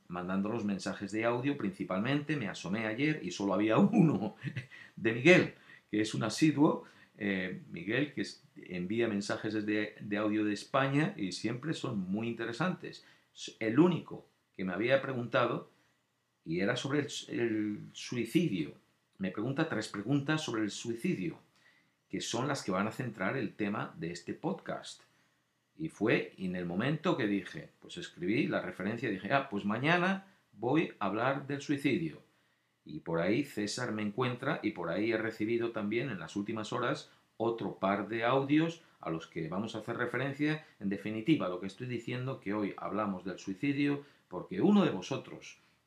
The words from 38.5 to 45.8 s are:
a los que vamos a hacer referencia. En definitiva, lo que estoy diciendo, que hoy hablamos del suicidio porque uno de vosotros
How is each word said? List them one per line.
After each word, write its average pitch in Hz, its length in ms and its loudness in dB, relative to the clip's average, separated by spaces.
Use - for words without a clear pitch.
a - 80 -6
los 80 160 -4
que 80 240 -6
vamos 104 240 -2
a 113 60 -4
hacer 113 180 -6
referencia. 139 640 0
En 101 100 -2
definitiva, 107 600 2
lo 90 100 -4
que 98 80 -6
estoy 123 200 -10
diciendo, 123 520 -4
que 98 140 -4
hoy 104 240 0
hablamos 95 480 -2
del 98 140 -6
suicidio 143 640 0
porque - 340 -6
uno 196 240 8
de 143 60 2
vosotros - 640 -8